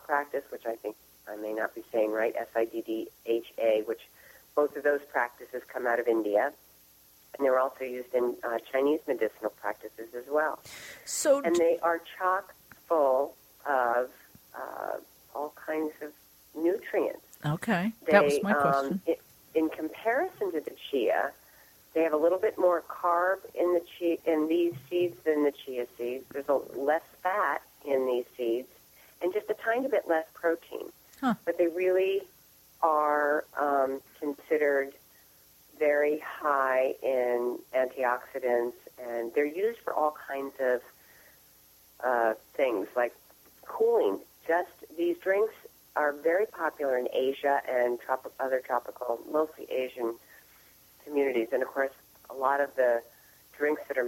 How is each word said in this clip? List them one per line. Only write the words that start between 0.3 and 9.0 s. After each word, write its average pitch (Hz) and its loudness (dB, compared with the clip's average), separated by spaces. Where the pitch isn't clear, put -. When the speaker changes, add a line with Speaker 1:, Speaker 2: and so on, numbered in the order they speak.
Speaker 1:
which 123 -12
I 113 -4
think 107 -8
I 104 -10
may 107 -6
not 110 -4
be 113 -12
saying 107 2
right, 110 0
S 117 -6
I 113 2
D 113 -6
D 113 -6
H 113 -2
A, 110 2
which 113 -6
both 147 0
of 139 -10
those 143 2
practices 127 -4
come 123 -4
out 117 2
of 117 -2
India. 113 2
And 139 -4
they 135 6
were 131 4
also 135 -2
used 123 -8
in, 123 2
uh, 117 -2
Chinese 143 2